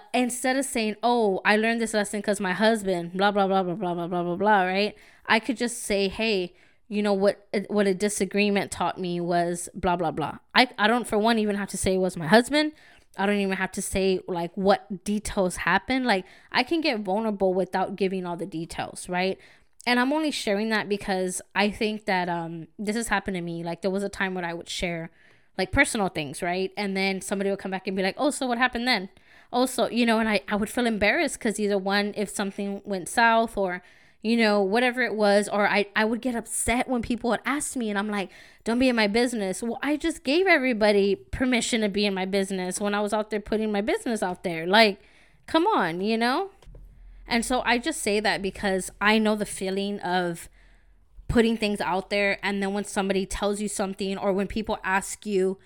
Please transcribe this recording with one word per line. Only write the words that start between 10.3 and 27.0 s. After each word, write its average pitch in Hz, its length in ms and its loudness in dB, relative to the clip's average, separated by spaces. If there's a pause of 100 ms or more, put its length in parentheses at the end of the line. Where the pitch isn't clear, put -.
I, 254 240 6
I 208 80 4
don't, 233 200 2
for 220 120 0
one, 226 200 4
even 208 180 0
have 202 120 -4
to - 80 -10
say 185 200 0
it - 20 2
was 185 180 0
my 165 100 -6
husband. 269 460 4 (460)
I 196 80 0
don't 202 100 2
even 190 220 -2
have 185 140 -4
to 196 100 -6
say, 190 440 0
like, 170 280 -4
what 196 500 0
details 202 520 -2
happened. 247 500 0
Like, 196 180 0 (260)
I 247 120 0
can 330 180 -2
get 269 200 0
vulnerable 196 520 0
without 185 440 -2
giving 190 280 -2
all 175 140 -6
the 165 80 -8
details, 160 600 -10
right? 180 300 -2 (500)
And 247 140 2
I'm 269 140 2
only 311 160 0
sharing 220 400 -2
that 208 180 -2
because 185 540 -2 (120)
I 202 160 2
think 214 360 -4
that, 180 240 0
um, 165 380 -6 (100)
this 208 180 -4
has 233 120 -4
happened 196 260 0
to 175 80 -4
me. 170 200 -6
Like, 170 200 -8
there 196 80 0
was 196 120 -2
a 202 60 -4
time 190 260 -4
when 180 120 -6
I 170 80 -6
would - 160 -12
share, 170 400 -6 (480)
like, 185 140 -2
personal 233 360 0
things, 147 320 -6
right? 185 340 -2
And 196 220 -4
then 190 240 -2